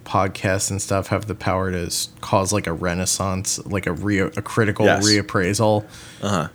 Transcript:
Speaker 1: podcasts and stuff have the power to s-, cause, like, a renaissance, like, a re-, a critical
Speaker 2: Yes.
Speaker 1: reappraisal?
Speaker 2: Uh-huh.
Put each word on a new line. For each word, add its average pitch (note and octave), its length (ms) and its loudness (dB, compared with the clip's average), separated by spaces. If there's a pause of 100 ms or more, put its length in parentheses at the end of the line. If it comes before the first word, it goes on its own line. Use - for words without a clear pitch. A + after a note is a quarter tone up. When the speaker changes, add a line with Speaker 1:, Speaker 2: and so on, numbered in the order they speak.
Speaker 1:
podcasts G2 680 0
and G2 100 -2
stuff G2 280 -2
have G2 180 0
the G2+ 80 -4
power F#2+ 360 -2
to F2+ 160 -2
s-, - 220 -4 (140)
cause, F#2+ 280 2
like, G#2 160 0
a E2+ 60 -2
renaissance, F#2 960 -2
like, G2 200 -2
a F2+ 60 0
re-, F#2+ 280 0
a F#2+ 100 0 (100)
critical G#2+ 460 2
Speaker 2:
Yes. G2 200 4
Speaker 1:
reappraisal? G#2 800 2 (380)
Speaker 2:
Uh-huh. F#2+ 320 0